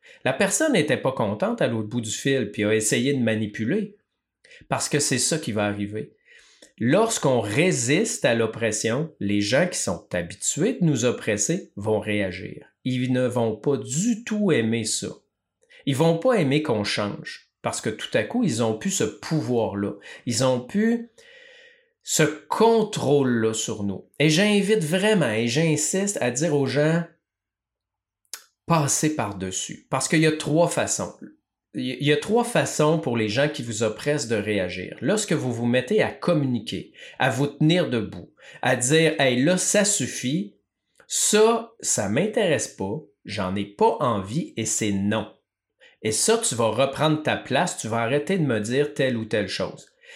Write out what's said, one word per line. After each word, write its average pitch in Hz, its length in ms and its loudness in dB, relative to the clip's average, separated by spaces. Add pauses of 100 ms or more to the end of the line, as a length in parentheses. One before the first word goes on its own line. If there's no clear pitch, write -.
(240)
La 127 80 2
personne 220 400 2
n'était 175 240 2
pas 139 160 -2
contente 151 500 -2
à 147 60 2
l'autre 110 220 -2
bout 120 100 -4
du 110 120 -6
fil, 135 380 0
puis - 140 -2
a 107 100 4
essayé 120 400 2
de 131 80 0
manipuler. 110 760 -2 (720)
Parce 127 180 -2
que 147 120 0
c'est 139 180 0
ça 156 200 0
qui 151 140 -6
va 104 140 0
arriver. 104 480 -6 (680)
Lorsqu'on 127 640 2
résiste 123 840 0
à 120 120 4
l'oppression, 113 840 0
les 101 220 0
gens 127 260 2
qui - 120 -6
sont - 340 -4
habitués 139 680 -2
de 180 60 2
nous 131 180 2
oppresser 117 720 -2
vont 104 240 0
réagir. 98 680 -6 (180)
Ils 127 260 -2
ne 127 160 2
vont 113 300 0
pas 139 180 0
du 170 480 -2
tout 208 300 0
aimer 113 320 0
ça. - 240 -4 (760)
Ils 139 120 0
vont 165 200 4
pas 247 180 2
aimer 151 280 2
qu'on 107 220 0
change, - 680 -6 (100)
parce - 200 -4
que 123 80 -2
tout - 280 -8
à 110 60 2
coup, 240 220 -2
ils 120 180 0
ont 110 140 0
plus 190 140 -4
ce - 120 0
pouvoir-là. 110 920 -2 (320)
Ils 123 200 0
ont 127 160 2
plus 226 480 0 (1000)
ce - 140 2
contrôle-là 143 1300 2
sur 104 300 -6
nous. 98 220 -6 (120)
Et 147 120 4
j'invite 202 560 2
vraiment, 180 440 2
et 113 200 0
j'insiste 165 720 0
à 123 100 0
dire 147 240 0
aux 143 100 2
gens, 151 380 2 (1600)
passez 156 480 2
par-dessus. 95 760 -6
Parce 131 180 -2
qu'il 160 140 4
y 160 40 6
a 156 60 6
trois 156 380 2
façons. 101 440 -2 (600)
Il 127 280 -6
y 147 120 4
a 147 40 2
trois 226 280 0
façons 156 520 2
pour 127 200 -2
les 110 100 0
gens 131 220 2
qui - 120 -8
vous 117 220 -4
oppressent 127 460 -2
de 113 80 2
réagir. 95 640 -2
Lorsque 185 320 0
vous 127 180 0
vous 117 140 -2
mettez 127 360 2
à 120 80 2
communiquer, 127 840 -2 (260)
à 127 100 4
vous 131 180 0
tenir 156 420 2
debout, 98 440 -6 (280)
à 131 160 2
dire, « 156 420 4
Hey, 127 240 4
là, 180 140 4
ça 202 260 2
suffit, 143 720 -2 (520)
ça, 220 760 2
ça - 260 -2
m'intéresse 165 640 0
pas, 107 320 -6 (240)
j'en 98 280 -4
ai 101 120 -2
pas 220 340 2
envie 110 560 -2
et 110 100 -4
c'est 104 280 -2
non. 104 360 0 (760)
Et 107 100 -2
ça, - 240 2
tu - 180 -2
vas 113 140 2
reprendre 139 520 0
ta 110 140 0
place, 147 420 -2
tu 113 120 -8
vas 113 80 -2
arrêter 147 400 0
de 160 80 2
me 117 160 0
dire 135 320 -2
telle 131 240 0
ou 107 80 -6
telle 104 240 -2
chose. » - 380 -6 (280)